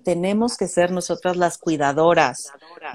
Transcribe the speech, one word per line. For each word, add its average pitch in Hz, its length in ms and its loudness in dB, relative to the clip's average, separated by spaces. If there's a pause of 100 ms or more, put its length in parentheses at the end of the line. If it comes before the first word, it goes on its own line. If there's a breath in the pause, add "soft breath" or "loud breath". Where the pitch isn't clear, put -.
tenemos 196 520 0
que 185 120 -4
ser 175 240 0
nosotras 180 440 -4
las 170 220 0
cuidadoras 151 920 2 (420)